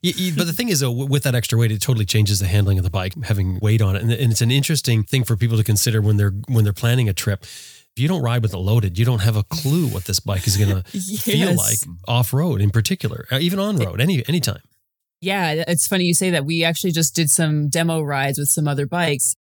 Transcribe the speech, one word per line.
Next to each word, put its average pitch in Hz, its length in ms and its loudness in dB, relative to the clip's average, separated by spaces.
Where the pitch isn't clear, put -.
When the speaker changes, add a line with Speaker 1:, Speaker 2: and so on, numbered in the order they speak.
Speaker 1:
Y-, 180 160 0
y-, 185 160 -2
but 170 120 -2
the 165 60 -4
thing 240 160 -4
is, 147 120 2
though, 131 100 0
w-, 127 160 -4
with 139 160 2
that 131 100 2
extra 120 240 0
weight, 117 140 2
it 104 100 -2
totally 113 240 0
changes 101 340 2
the 95 80 -2
handling 98 300 2
of 90 60 0
the 90 60 -2
bike, 92 240 -4
having 95 380 0
weight 107 200 2
on 95 140 2
it. 98 60 -2
And, 113 100 0
and 120 220 2
it's - 80 0
an 117 100 2
interesting 131 520 2
thing 131 200 0
for 110 140 0
people 113 200 0
to 110 60 2
consider 110 380 2
when 104 160 4
they're, 101 160 2
when 113 160 4
they're 101 80 0
planning 120 340 2
a 98 60 0
trip. 98 300 -4
If - 580 -14
you 147 80 2
don't 180 120 0
ride 120 200 0
with 107 120 -2
it 98 40 -8
loaded, 98 420 0
you 117 60 4
don't 120 160 2
have 107 160 2
a 101 60 0
clue 156 440 -2
what 95 160 -4
this - 160 -2
bike 98 260 -4
is 98 120 0
gonna 98 300 2
Speaker 2:
<laughs> - 40 -20
Yes. 208 300 -6
Speaker 1:
feel 175 340 2
like - 220 0
off-road 123 540 0
in 101 120 4
particular, 110 600 -2
uh, 131 80 0
even 175 200 0
on 196 220 0
Speaker 2:
It - 40 0
Speaker 1:
road, 92 160 -4
any, 151 260 2
anytime. 147 320 -2
Speaker 2:
Yeah, 170 460 0
it's 170 200 0
funny 190 160 2
you 170 100 2
say 185 180 0
that. 147 140 0
We 160 200 0
actually 170 260 0
just 160 240 0
did 160 140 0
some 151 400 0
demo 165 320 0
rides 139 360 -2
with 143 120 -4
some 151 180 0
other 143 180 0
bikes. 160 580 -2